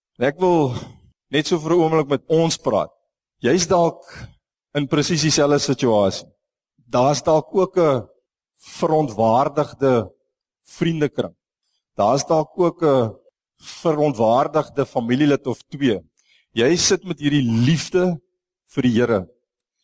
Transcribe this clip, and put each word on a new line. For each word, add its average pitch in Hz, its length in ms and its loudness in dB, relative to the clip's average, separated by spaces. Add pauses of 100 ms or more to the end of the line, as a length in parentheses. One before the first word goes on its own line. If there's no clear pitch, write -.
(200)
En 120 80 0
ek 147 120 -4
wil 170 340 0 (560)
net 151 180 -2
so 175 120 0
vir 156 140 -4
'n 175 80 4
oomblik 160 280 0
met 139 180 -2
ons 165 300 0
praat. 98 340 -2 (480)
Jy's 160 280 0
dalk 170 380 0 (680)
in 147 140 -4
presies 147 340 -2
dieselfde 147 380 2
situasie. 110 720 0 (580)
Daar's 127 340 0
dalk 156 340 0
ook 185 220 0
'n 143 300 2 (720)
verontwaardigde 135 1300 0 (540)
vriendekring. 143 720 -4 (600)
Daar's 117 300 0
dalk 156 320 -2
ook 170 260 -2
'n 131 280 2 (460)
verontwaardigde 143 1300 -2
familielid 131 640 0
of 120 160 -6
twee. 131 360 -2 (540)
Jy 123 220 2
sit 180 280 0
met 180 160 -10
hierdie 143 260 0 (200)
liefde 175 540 0 (560)
vir 139 80 -2
die 123 100 2
Here. 110 340 0 (560)